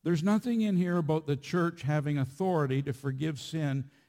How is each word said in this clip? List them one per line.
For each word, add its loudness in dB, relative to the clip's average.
There's 2
nothing 2
in 2
here 2
about 0
the 2
church -2
having 0
authority 0
to -4
forgive -4
sin -2